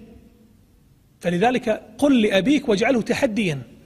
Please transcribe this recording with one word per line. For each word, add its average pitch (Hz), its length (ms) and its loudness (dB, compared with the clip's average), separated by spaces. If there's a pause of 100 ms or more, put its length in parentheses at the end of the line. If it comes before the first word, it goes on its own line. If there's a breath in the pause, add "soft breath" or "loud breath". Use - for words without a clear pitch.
(1200)
فلذلك 190 480 0 (300)
قل 269 240 4
لأبيك 208 460 2
واجعله 220 340 0
تحديًا. 196 600 -2 (240)